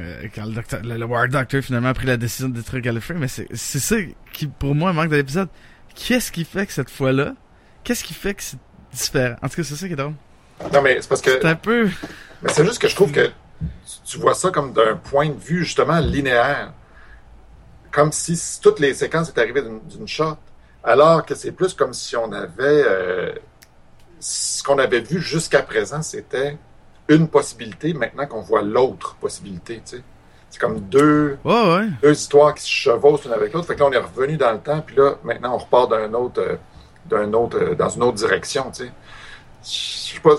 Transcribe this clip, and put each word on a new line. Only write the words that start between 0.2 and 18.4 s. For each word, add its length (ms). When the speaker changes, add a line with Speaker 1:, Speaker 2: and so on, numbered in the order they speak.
Speaker 1:
quand 120
le 60
docteur, 300
le, 140
le 80
War 240
Doctor 340
finalement 280
a 40
pris 120
la 100
décision 320
de 60
détruire 280
Gallifrey, 320
mais 140
c'est, 260
c'est 260
ça 160
qui, 140
pour 280
moi, 180
manque 180
de 60
l'épisode. 320
Qu'est-ce 380
qui 120
fait 220
que 60
cette 180
fois-là, 440
qu'est-ce 180
qui 120
fait 200
que 80
c'est 160
différent ? 500
En 60
tout 80
cas, 60
c'est 140
ça 100
qui 60
est 40
drôle. 180
Speaker 2:
Non, 100
mais 180
c'est 80
parce 120
que 100
Speaker 1:
C'est 140
un 120
peu 320
Speaker 2:
mais 100
c'est 120
juste 160
que 80
je 60
trouve 180
que 140
tu, 60
tu 140
vois 160
ça 160
comme 220
d'un 240
point 320
de 100
vue, 260
justement, 360
linéaire. 720
Comme 220
si 200
s-, 300